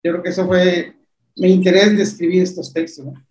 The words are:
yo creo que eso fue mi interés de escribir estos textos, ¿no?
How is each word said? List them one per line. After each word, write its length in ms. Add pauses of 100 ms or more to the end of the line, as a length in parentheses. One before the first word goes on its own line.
yo 120
creo 100
que 60
eso 180
fue 480 (400)
mi 160
interés 460
de 60
escribir 400
estos 280
textos, 340
¿no? 80 (180)